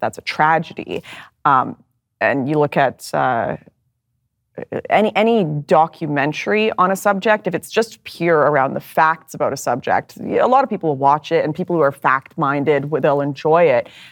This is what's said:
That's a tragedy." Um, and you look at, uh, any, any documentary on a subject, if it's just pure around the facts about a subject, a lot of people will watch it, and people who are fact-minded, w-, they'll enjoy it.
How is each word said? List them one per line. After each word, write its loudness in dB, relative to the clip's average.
That's -6
a -16
tragedy." -2
Um, 2
and 0
you 0
look 0
at, -2
uh, -2
any, 2
any 2
documentary 0
on 2
a -2
subject, 0
if -4
it's -6
just -4
pure 0
around 2
the -6
facts 0
about -2
a -6
subject, -4
a 0
lot 4
of -2
people -4
will -2
watch 0
it, 2
and -2
people -4
who 2
are 4
fact-minded, 0
w-, -4
they'll -2
enjoy 0
it. 2